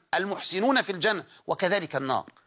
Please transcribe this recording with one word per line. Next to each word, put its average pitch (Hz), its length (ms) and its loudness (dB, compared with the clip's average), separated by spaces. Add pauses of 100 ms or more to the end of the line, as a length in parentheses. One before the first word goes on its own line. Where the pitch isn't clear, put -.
(140)
المحسنون 202 680 0
في 202 100 -4
الجنة"، 185 340 0 (220)
وكذلك 180 480 0
النار. 131 300 -2 (220)